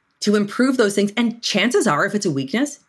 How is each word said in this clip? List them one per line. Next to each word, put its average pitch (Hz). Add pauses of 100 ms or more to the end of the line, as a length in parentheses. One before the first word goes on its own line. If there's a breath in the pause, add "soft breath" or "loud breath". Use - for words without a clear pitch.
(220)
to 208
improve 240
those 202
things." 202
And 233
chances 247
are, 156
if 196
it's 208
a 175
weakness, 147